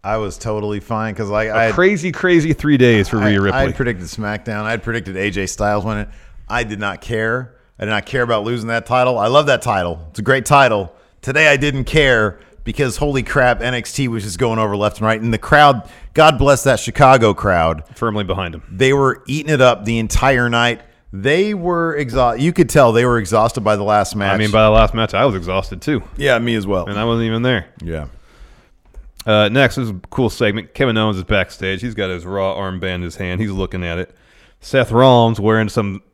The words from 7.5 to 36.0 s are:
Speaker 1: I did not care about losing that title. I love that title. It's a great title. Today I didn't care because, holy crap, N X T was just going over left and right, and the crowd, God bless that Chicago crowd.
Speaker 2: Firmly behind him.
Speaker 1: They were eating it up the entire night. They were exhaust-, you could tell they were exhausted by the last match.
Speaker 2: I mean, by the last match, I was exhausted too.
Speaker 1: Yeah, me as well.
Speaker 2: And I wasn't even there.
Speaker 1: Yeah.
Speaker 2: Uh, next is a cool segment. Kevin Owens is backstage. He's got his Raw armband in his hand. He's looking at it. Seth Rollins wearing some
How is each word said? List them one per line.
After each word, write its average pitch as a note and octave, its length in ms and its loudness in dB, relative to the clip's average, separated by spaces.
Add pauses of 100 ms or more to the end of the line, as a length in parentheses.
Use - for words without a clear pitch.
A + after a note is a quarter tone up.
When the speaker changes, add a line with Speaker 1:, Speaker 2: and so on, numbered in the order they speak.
Speaker 1:
I G2+ 60 -6
did G#2+ 40 -4
not G#2 140 -2
care C3 180 -6
about A2+ 220 -2
losing A2+ 240 -4
that A#2 160 -4
title. B2+ 340 0
I G#2 100 0
love C#3+ 180 4
that B2+ 160 0
title. F2 380 -4 (100)
It's - 80 -12
a A2 40 -8
great C3 220 0
title. A2+ 480 2 (300)
Today D3+ 260 2
I C#3+ 80 4
didn't C3+ 280 -2
care B2 540 2 (260)
because, B2+ 340 -4
holy C#3 240 -2
crap, B2 400 2
N B2 100 -4
X A#2+ 220 -8
T C#3 140 -2
was A2+ 160 -6
just F2+ 140 -10
going A2+ 200 0
over G#2 180 -2
left G#2 220 -2
and A2 80 -2
right, A2 140 0
and A2+ 120 -2
the A2 60 -2
crowd, C#3+ 500 4 (240)
God D#3 260 6
bless C#3 260 4
that B2+ 160 2
Chicago B2 520 4
crowd. E2 520 0 (100)
Speaker 2:
Firmly G#2 300 -4
behind F2+ 300 -6
him. D2+ 160 -16
Speaker 1:
They C3 220 2
were C3+ 340 0
eating D3+ 280 -4
it C3 80 4
up A2 240 4
the A#2 120 -2
entire B2 520 0
night. A#2+ 320 0 (340)
They E3+ 380 0
were E3+ 400 -4
exhaust-, B2 460 0
you E3 120 2
could - 160 2
tell C3 220 6
they A#2 140 2
were A#2+ 140 2
exhausted A2 420 0
by G#2 160 0
the G2+ 80 -6
last G#2 320 0
match. G2 180 0
Speaker 2:
I - 20 0
mean, G#2+ 140 0
by G#2+ 140 4
the G#2+ 60 6
last A2 240 4
match, A2+ 200 -2
I A2 100 2
was A2 120 0
exhausted F#2 440 -6
too. C#3+ 220 -4 (140)
Speaker 1:
Yeah, C3+ 240 0
me A#2 160 -2
as G2 100 -4
well. F#2 220 -2
Speaker 2:
And G2+ 100 -6
I A2 60 -2
wasn't A#2 220 -2
even A2+ 160 -4
there. A#2+ 260 -2 (120)
Speaker 1:
Yeah. D#2+ 260 -8 (1160)
Speaker 2:
Uh, G#2+ 240 2
next B2+ 300 0
is A#2 120 -4
a F#2+ 40 -8 (160)
cool A#2+ 180 0
segment. G#2 460 -4
Kevin A#2+ 240 0
Owens G#2+ 180 0
is F#2 80 -8
backstage. F#2+ 560 -4
He's A#2 140 -10
got G2 160 -4
his F2 160 -10
Raw F#2+ 300 -4
armband F#2 400 -6
in F2 60 -6
his E2+ 140 -8
hand. F#2 240 -6
He's G#2+ 120 -4
looking F#2 320 -6
at E2+ 140 -6
it. - 140 -10 (480)
Seth B2 300 0
Rollins A#2 480 6
wearing A2 300 2
some G2+ 340 -4 (120)